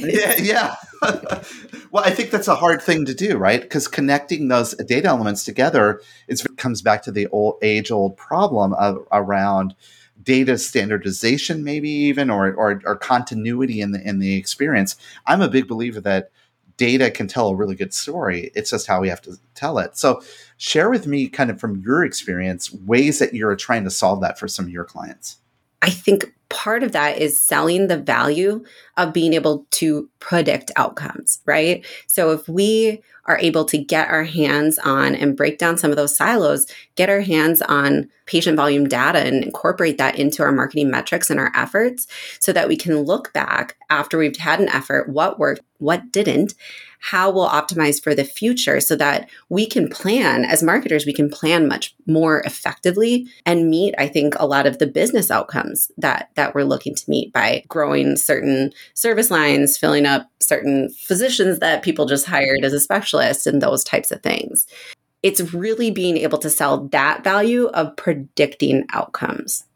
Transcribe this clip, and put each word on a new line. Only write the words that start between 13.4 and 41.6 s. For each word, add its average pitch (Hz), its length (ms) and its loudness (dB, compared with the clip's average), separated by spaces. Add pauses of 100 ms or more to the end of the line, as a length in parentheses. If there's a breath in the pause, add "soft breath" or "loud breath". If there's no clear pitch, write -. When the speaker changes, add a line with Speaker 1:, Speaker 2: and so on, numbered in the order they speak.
Speaker 1:
in 101 120 -4
the, 95 140 -6
in 101 120 -2
the 98 180 0
experience. 107 600 0 (300 loud breath)
I'm 175 140 4
a 165 80 4
big 131 180 2
believer 113 360 -6
that 95 280 0 (460)
data 123 340 4
can 107 160 -6
tell 107 220 0
a 95 80 0
really 98 180 -2
good 95 200 -6
story. 110 600 -4
It's 107 140 -4
just 110 180 -4
how 95 140 0
we 95 80 -2
have 87 140 -6
to 90 160 -20 (160)
tell 143 240 -4
it. - 180 -6
So - 240 2 (380 loud breath)
share 175 320 0
with 233 160 0
me 143 220 -2
kind 127 220 -2
of 98 80 -8
from 101 220 -6
your 147 240 0
experience, 92 640 -6
ways 123 480 2
that - 140 2
you're 107 240 0
trying 113 280 -2
to 92 60 -4
solve 95 300 0
that - 180 -4
for - 80 -10
some 92 200 -8
of 87 60 -12
your 87 120 -10
clients. - 540 -16 (420)
Speaker 2:
I 185 100 2
think 196 440 0 (140)
part 226 340 -4
of 240 100 -4
that 147 260 0
is 147 220 -2
selling 170 460 2
the 175 100 2
value 151 680 0 (320 loud breath)
of 170 160 0
being 165 220 2
able 147 360 0
to 151 380 -2 (100)
predict - 580 -2
outcomes, - 680 -2
right? 160 400 0 (220 loud breath)
So 160 260 2
if 151 160 -4
we 214 540 0 (240 soft breath)
are 170 120 2
able 160 280 2
to 151 100 -2
get 156 320 0
our 156 160 0
hands 156 540 0
on 135 360 2
and 143 220 0
break 147 220 0
down 170 180 0
some 156 140 0
of 147 60 0
those 143 200 0
silos, 180 500 2 (300 loud breath)
get 185 140 2
our 202 100 2
hands 160 420 2
on 143 460 0 (160 soft breath)
patient 165 320 2
volume 143 320 2
data 135 300 2
and 131 260 0
incorporate 170 540 -2
that 165 200 0
into 147 240 0
our 147 80 2
marketing 139 400 0
metrics 131 400 -2
and 147 80 0
our 139 160 -2
efforts 247 520 -2 (340 loud breath)